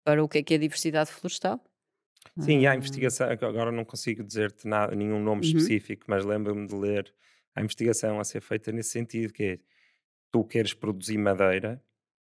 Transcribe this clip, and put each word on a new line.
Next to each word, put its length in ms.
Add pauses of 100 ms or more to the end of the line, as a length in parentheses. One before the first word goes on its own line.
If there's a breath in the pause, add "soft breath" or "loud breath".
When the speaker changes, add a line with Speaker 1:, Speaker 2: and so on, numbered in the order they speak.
Speaker 1:
para 200
o 60
que 100
é 40
que 100
é 60
diversidade 520
florestal. 480 (800)
Speaker 2:
Sim, 200
e 80
há 40
Speaker 1:
Ah. 40
Speaker 2:
investigação, 540
ag-, 140
agora 280
não 120
consigo 400
dizer-te 440
na-, 240
nenhum 320
nome 180
Speaker 1:
Uhum. 60
Speaker 2:
específico, 600
mas 160
lembro-me 440
de 80
ler, 360 (440)
há 60
investigação 580
a 40
ser 180
feita 300
nesse 200
sentido, 420
que 100
é, 160 (720)
tu 140
queres 300
produzir 420
madeira, 640 (380)